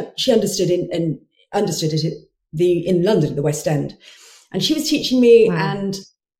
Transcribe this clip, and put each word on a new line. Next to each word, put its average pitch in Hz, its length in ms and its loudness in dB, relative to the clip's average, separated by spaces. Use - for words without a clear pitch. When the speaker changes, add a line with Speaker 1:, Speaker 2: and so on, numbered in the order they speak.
Speaker 1:
she - 160 0
understood 196 380 0
in, 180 220 -2
and 165 260 -4
understood 165 400 -2
it 156 120 -2
at 147 80 -4
the, 175 340 0
in 180 160 0
London 175 280 0
at 139 60 -10
the 143 60 -4
West 151 240 -4
End. 143 300 -2
And 185 100 -4
she 294 120 0
was 311 140 -4
teaching 254 320 0
me, 233 280 8
Speaker 2:
Wow. 175 80 0
Speaker 1:
and 196 420 -4